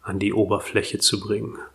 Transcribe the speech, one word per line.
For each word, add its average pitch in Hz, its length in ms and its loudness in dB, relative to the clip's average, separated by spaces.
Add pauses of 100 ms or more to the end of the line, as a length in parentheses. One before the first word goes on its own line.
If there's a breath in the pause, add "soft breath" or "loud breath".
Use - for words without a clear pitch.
an 95 180 -4
die 101 140 2
Oberfläche 101 680 2
zu - 200 2
bringen. 101 400 -4 (160)